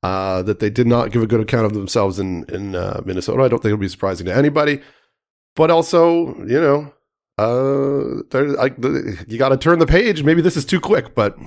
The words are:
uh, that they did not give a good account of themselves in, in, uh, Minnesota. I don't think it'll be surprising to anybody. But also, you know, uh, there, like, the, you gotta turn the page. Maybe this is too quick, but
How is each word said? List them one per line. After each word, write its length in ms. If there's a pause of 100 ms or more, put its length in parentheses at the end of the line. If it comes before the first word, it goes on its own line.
uh, 400
that 160
they 140
did 160
not 240
give 100
a 60
good 140
account 260
of 80
themselves 420
in, 320
in, 240
uh, 320
Minnesota. 380
I 60
don't 100
think 100
it'll 80
be 100
surprising 380
to 100
anybody. 460 (720)
But 140
also, 680 (120)
you 120
know, 320 (460)
uh, 920
there, 200
like, 300
the, 480
you 120
gotta 180
turn 220
the 80
page. 340
Maybe 220
this 120
is 100
too 140
quick, 360
but 200 (120)